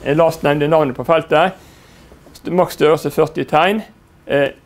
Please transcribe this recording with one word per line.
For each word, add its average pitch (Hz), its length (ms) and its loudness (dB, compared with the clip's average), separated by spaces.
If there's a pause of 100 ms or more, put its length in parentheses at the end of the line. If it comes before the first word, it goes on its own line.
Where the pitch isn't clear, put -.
er 135 80 0
last 160 300 2
name, 147 160 0
det 147 80 0
er 156 80 0
navnet 143 220 0
på 127 100 -10
feltet. 165 480 2 (800)
St-, - 180 -12
maks 175 240 0
størrelse 151 320 0
førti 147 400 -2
tegn. 185 300 2 (480)
Eh, 139 240 0 (140)